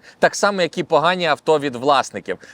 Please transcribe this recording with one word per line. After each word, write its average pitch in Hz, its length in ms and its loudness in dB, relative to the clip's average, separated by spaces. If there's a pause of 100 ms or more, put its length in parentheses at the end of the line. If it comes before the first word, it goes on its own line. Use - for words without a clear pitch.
(200)
так - 160 2
само, 202 260 0
як 165 160 -4
і 175 60 -4
погані 165 440 0
авто 151 320 0
від 139 160 -6
власників. 120 600 -2 (160)